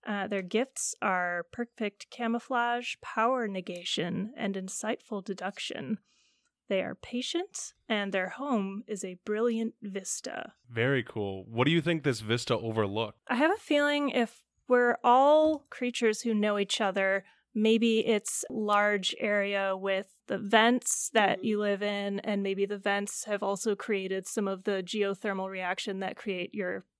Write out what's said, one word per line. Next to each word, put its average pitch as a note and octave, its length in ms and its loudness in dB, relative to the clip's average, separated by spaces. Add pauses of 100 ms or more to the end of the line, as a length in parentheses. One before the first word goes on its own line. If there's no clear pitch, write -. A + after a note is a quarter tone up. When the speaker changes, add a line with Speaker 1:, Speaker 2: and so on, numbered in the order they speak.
Speaker 1:
Uh, G3+ 200 -2
their G3+ 140 -2
gifts A3 600 -4
are F3+ 520 0
perfect - 560 -8
camouflage, A#3+ 920 -2
power A#3+ 440 0
negation, F#3 880 -4
and G3 200 -2
insightful G3 680 -6
deduction. F#3+ 760 -6 (720)
They F#3+ 120 2
are - 140 -6
patient, - 800 -8 (140)
and G3+ 240 -2
their F#3 180 -2
home G#3+ 580 -2
is G3+ 160 -8
a F#3 220 -10
brilliant A3+ 580 0
vista. - 680 -8 (180)
Speaker 2:
Very B2 320 2
cool. G2 440 -6
What A2+ 180 2
do D3+ 60 4
you E3 100 4
think E3 220 0
this A#2+ 180 0
vista A#2 360 0
overlooks? A2 720 -2
Speaker 1:
I B3 80 0
have D4+ 160 4
a G#4+ 60 0
feeling D4 520 0
if - 320 -2 (260)
we're A#3+ 360 4
all D4 680 6
creatures A#3+ 520 0
who A#3 120 0
know G#3 240 2
each G3+ 240 0
other, F#3+ 420 2 (300)
maybe A3 540 6
it's - 420 0
large G#3 680 2
area G3+ 580 0
with G3 300 -2 (200)
the G3 120 -4
vents A3+ 760 4
that G#3 260 4
Speaker 3:
Mm-hmm. F#3+ 60 -8
Speaker 1:
you G#3+ 140 0
live G3+ 240 0
in, G3+ 380 -4
and G3+ 200 -2
maybe G3 240 0
the G3+ 120 -6
vents G3+ 480 -2
have G#3 180 -2
also G3+ 320 0
created F#3+ 500 -2
some G3+ 220 -2
of F#3+ 160 -4
the G3 180 0
geothermal G3 680 -2
reaction F#3+ 500 -4
that F#3+ 160 -4
create F#3 400 -6
your F#3+ 300 -4 (140)